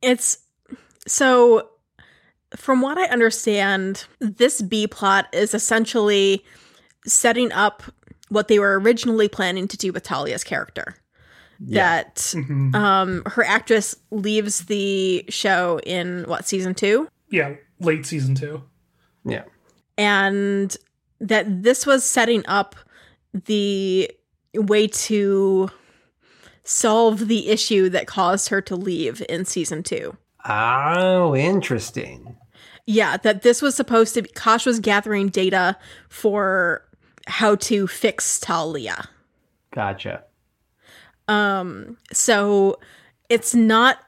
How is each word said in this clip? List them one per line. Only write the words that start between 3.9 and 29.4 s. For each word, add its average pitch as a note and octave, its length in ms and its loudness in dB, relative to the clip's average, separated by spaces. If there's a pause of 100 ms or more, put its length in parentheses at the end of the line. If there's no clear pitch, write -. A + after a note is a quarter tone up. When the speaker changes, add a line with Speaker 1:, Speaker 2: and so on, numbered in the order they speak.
Speaker 1:
this A#3+ 420 0
B G#3 260 -2
plot G3 440 0
is G3+ 220 -2
essentially G#3 920 0 (600)
setting A#3 480 2
up G3+ 300 0 (460)
what G#3 180 0
they G#3 120 6
were G3 200 2
originally A3 480 2
planning F#3+ 400 -4
to - 80 -10
do F#3+ 160 -4
with F3+ 120 -8
Talia's C#3+ 420 -6
character. - 500 -10 (640)
Speaker 2:
Yeah. E3+ 440 0
Speaker 1:
That, - 120 -16
Speaker 3:
Mm-hmm. C#3 580 -2
Speaker 1:
um, F#3+ 520 2
her A3 180 -2
actress G#3+ 500 0 (160)
leaves G#3 580 -2
the G3 600 -2
show F3+ 580 0
in, F3+ 420 -6
what, E3+ 200 -6
season F#3 260 -2
two? G#3+ 360 0 (200)
Speaker 3:
Yeah, C#3+ 260 -2 (260)
late D#3 240 0
season C3+ 300 -2
two. D3 280 -8 (640)
Speaker 2:
Yeah. - 180 -6 (540)
Speaker 1:
And G3 760 0 (460)
that G3+ 440 -2
this B3 220 2
was C4+ 200 2
setting A#3 420 0
up G3 300 -2 (560)
the G3 760 0 (460)
way G#3 320 2
to G3 840 0 (960)
solve A3 640 2
the A3+ 220 0
issue G#3 400 2
that F3+ 180 -2
caused F#3+ 400 0
her G3 140 -2
to F#3+ 160 -8
leave E3 500 -6
in F3 160 -6